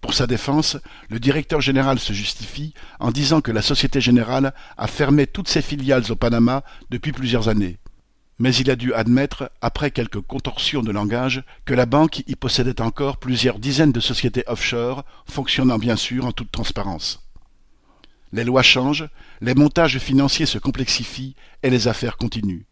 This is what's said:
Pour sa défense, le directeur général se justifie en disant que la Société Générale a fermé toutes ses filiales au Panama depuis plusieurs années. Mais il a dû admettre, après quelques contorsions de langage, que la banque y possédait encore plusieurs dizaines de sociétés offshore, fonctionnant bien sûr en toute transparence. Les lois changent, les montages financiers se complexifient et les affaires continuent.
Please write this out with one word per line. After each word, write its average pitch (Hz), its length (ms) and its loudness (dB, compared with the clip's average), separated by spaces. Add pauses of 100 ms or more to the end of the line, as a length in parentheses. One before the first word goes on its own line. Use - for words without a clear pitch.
Pour - 100 -4
sa 127 140 0
défense, 139 500 0 (320)
le 113 100 -6
directeur 143 440 0
général 135 360 2
se - 140 -4
justifie 104 640 -8 (260)
en 117 100 0
disant 143 300 2
que 123 100 -4
la 107 120 0
Société 139 400 2
Générale 123 500 4 (240)
a - 100 -6
fermé 143 400 2
toutes - 220 -8
ses 156 140 2
filiales 131 500 0
au 104 40 -2
Panama 120 460 2 (280)
depuis 123 220 -6
plusieurs 120 360 0
années. 104 300 0 (600)
Mais 123 160 2
il 131 140 2
a 131 80 2
dû 123 160 -2
admettre, 123 580 2 (120)
après 139 300 -2
quelques 113 280 -4
contorsions - 600 -4
de 110 80 -2
langage, 120 540 -2 (200)
que - 80 -2
la 123 140 4
banque 147 400 2
y 139 80 -4
possédait - 480 -2
encore 131 360 -2
plusieurs 120 420 0
dizaines 139 320 4
de 120 80 2
sociétés 120 480 0
offshore, 123 560 -4 (200)
fonctionnant 127 540 0
bien 113 160 0
sûr 123 320 -4
en 120 60 -4
toute - 180 -8
transparence. - 760 -6 (1080)
Les 110 100 -4
lois 127 220 4
changent, 143 440 2 (320)
les 123 140 0
montages 147 440 6
financiers 139 480 2
se 113 120 -2
complexifient 131 800 -4 (260)
et 131 80 2
les 123 160 4
affaires 117 300 -2
continuent. 104 560 -4